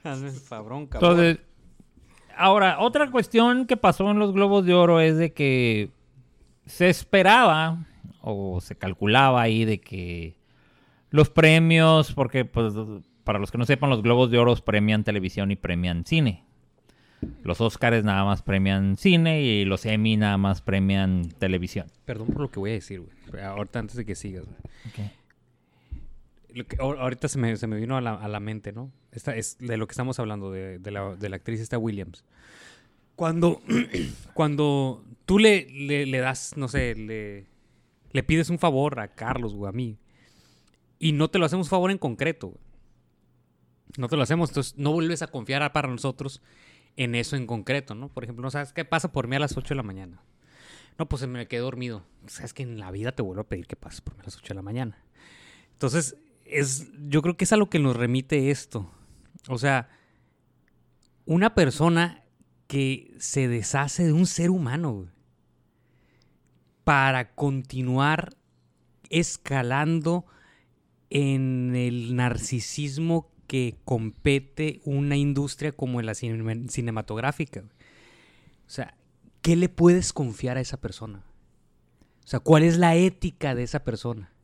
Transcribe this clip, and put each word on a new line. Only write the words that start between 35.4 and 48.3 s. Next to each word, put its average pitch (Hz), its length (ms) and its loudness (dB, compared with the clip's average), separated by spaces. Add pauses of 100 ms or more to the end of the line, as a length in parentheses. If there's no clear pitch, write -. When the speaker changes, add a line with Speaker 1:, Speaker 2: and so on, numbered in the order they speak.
Speaker 1:
le, 143 340 -2
le 131 140 0
das, 127 380 -4
no 135 100 -4
sé, 120 280 -2
le, 107 520 -12 (640)
le 131 120 -2
pides 160 260 2
un 170 100 -2
favor 139 400 0
a 104 100 -8
Carlos 117 480 -6
o 101 100 -6
a 98 40 -6
mí, 113 260 -8 (1040)
y 160 120 2
no 151 180 2
te 196 100 0
lo 170 60 4
hacemos 165 240 -2
favor 185 220 2
en 196 60 -2
concreto, 139 500 -4
güey. - 120 -18 (1400)
No 127 120 -6
te 160 80 -2
lo 139 60 2
hacemos, 160 280 0
entonces - 260 -6
no 143 160 -2
vuelves 165 280 -2
a 151 60 -8
confiar 131 360 -6
a, 143 100 -4
para 143 140 -2
nosotros 135 540 -8 (560)
en 120 180 -4
eso 120 200 -4
en 123 120 -4
concreto, 120 480 -6
¿no? 127 140 -14
Por 123 140 -12
ejemplo, 117 200 -12